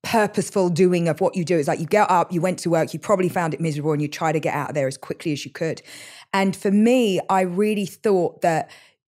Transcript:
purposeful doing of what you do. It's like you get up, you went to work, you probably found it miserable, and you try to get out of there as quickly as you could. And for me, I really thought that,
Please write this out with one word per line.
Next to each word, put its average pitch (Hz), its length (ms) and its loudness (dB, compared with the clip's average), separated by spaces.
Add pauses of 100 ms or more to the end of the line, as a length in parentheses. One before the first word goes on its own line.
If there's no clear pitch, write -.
purposeful 202 640 0
doing 175 380 2
of 151 140 -2
what 185 120 0
you 175 120 -2
do. 170 120 2
It's 147 120 0
like 156 100 -2
you 170 60 -4
get 208 260 2
up, 180 220 2
you 165 80 0
went 180 180 -2
to 175 100 -4
work, 160 240 0
you 160 60 -8
probably 180 300 0
found 165 240 -2
it - 80 -6
miserable, 151 320 -2
and 147 80 0
you 147 80 -2
try 156 240 -2
to 160 60 0
get 143 140 -4
out 147 160 -4
of 143 60 -8
there 139 100 0
as 131 120 -4
quickly - 340 -8
as 139 140 -6
you 139 60 -16
could. 160 300 -6 (520)
And 196 200 2
for - 180 -2
me, 214 580 4
I 190 120 2
really 202 440 -2
thought 185 560 -2
that, 165 280 0 (440)